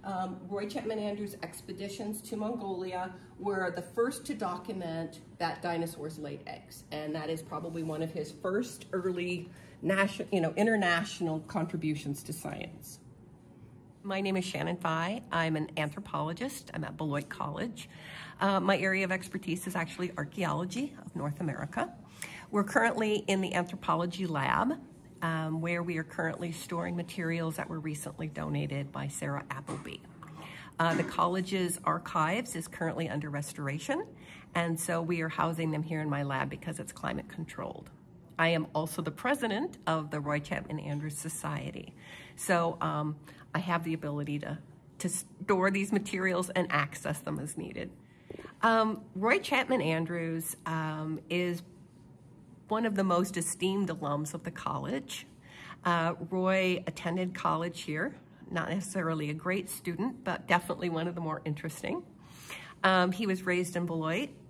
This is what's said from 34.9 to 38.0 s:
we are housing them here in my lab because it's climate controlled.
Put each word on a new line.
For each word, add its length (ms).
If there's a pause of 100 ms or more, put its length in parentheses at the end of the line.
we 180
are 80
housing 440
them 120
here 160
in 100
my 140
lab 260
because 300
it's 140
climate 340
controlled. 600 (480)